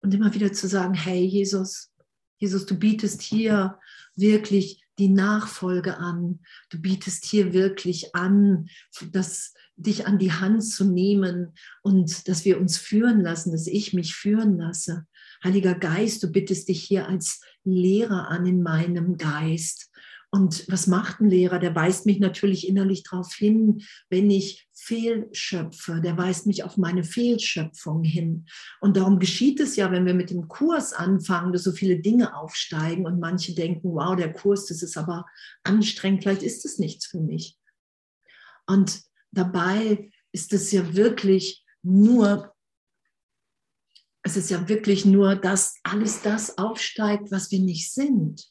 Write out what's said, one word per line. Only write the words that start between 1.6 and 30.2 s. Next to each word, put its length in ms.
Jesus, 280
du 120
bietest 420
hier 600
wirklich 680
die 100
Nachfolge 880
an. 440
Du 120
bietest 440
hier 280
wirklich 640
an, 540
das, 440
dich 300
an 120
die 140
Hand 320
zu 200
nehmen 680
und 460
dass 160
wir 160
uns 160
führen 440
lassen, 320
dass 140
ich 280
mich 200
führen 440
lasse. 480
Heiliger 320
Geist, 480
du 80
bittest 380
dich 160
hier 240
als 320
Lehrer 640
an 160
in 180
meinem 540
Geist. 720
Und 360
was 160
macht 340
ein 80
Lehrer? 300
Der 160
weist 320
mich 120
natürlich 480
innerlich 360
darauf 320
hin, 480
wenn 220
ich 420
fehlschöpfe. 1300
Der 160
weist 300
mich 180
auf 140
meine 260
Fehlschöpfung 1000
hin. 440
Und 160
darum 220
geschieht 420
es 160
ja, 160
wenn 140
wir 80
mit 160